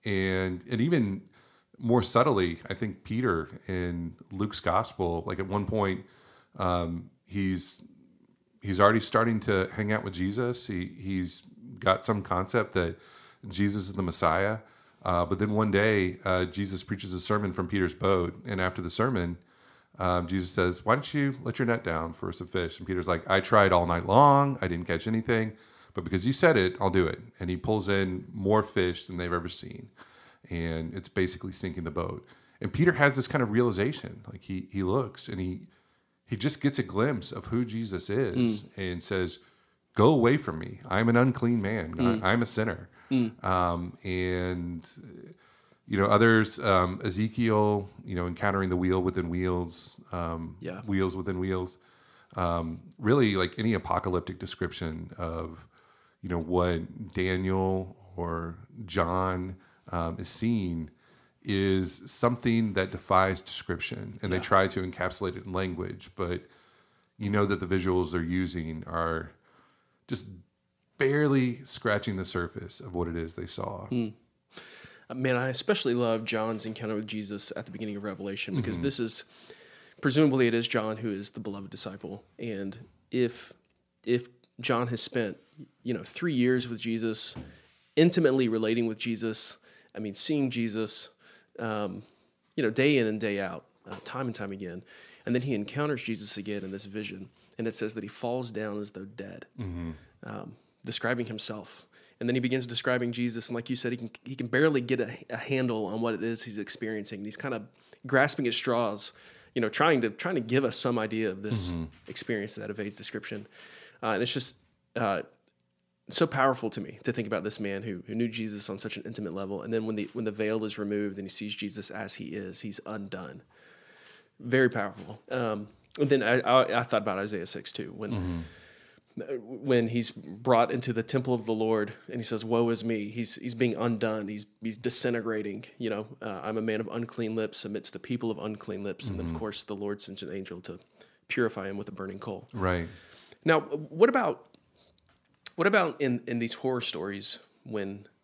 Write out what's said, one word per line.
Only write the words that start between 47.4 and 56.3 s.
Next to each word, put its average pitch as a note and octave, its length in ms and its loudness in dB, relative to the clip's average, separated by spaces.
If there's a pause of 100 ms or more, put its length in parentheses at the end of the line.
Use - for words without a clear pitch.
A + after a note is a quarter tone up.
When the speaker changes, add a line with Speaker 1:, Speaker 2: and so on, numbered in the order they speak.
Speaker 1:
you G2 120 -6
know, F2 120 0
encountering F#2+ 420 0
the F2+ 60 2
wheel F#2 260 2
within F2+ 280 -2
wheels, F2+ 720 -2 (100)
um, E2 480 -6
Speaker 2:
Yeah. F2+ 220 -10
Speaker 1:
wheels F#2+ 340 0
within F#2 240 -4
wheels. F#2 380 -2 (580)
Um, E2+ 460 -2 (160)
really, A2 400 4
like, F2+ 200 0
any A2 160 2
apocalyptic F2+ 680 -2
description E2 800 -6
of, E2 480 -6 (560)
you - 60 -10
know, F2 100 -2